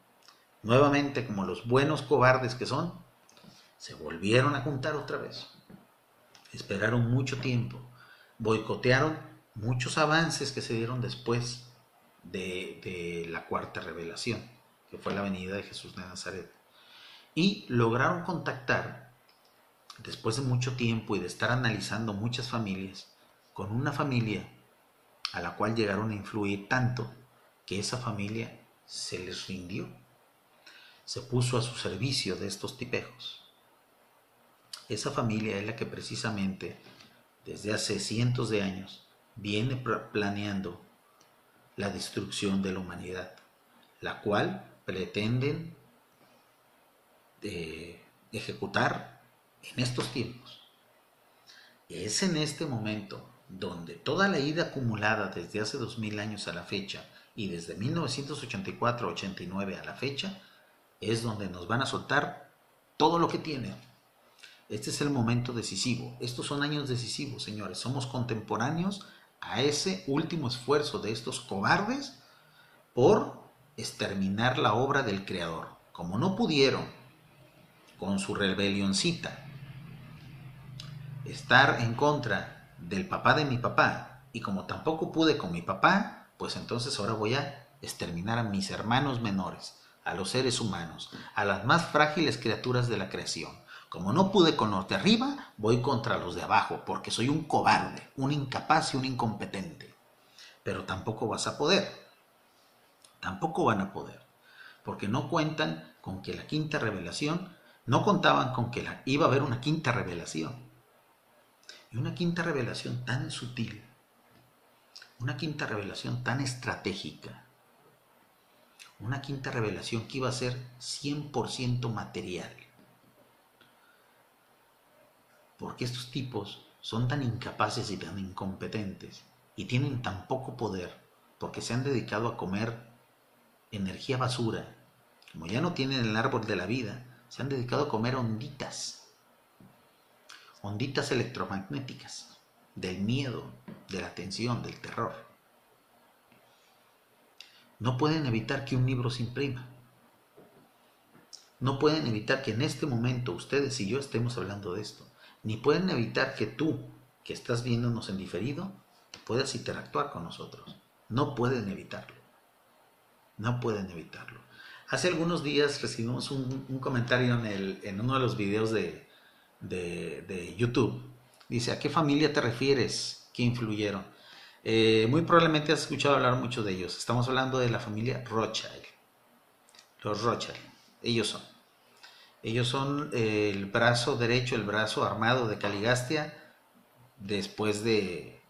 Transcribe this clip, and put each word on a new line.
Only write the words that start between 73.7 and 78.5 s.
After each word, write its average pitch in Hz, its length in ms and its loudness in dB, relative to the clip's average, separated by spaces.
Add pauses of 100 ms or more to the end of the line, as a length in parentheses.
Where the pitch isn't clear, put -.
exterminar 101 800 0
la 127 160 4
obra 135 300 4
del 98 200 0
Creador. 82 460 -4 (240)
Como 87 240 -4
no 185 180 4
pudieron 135 500 4 (1120)
con 98 220 0
su 98 160 -2
rebelioncita 98 1080 2 (1800)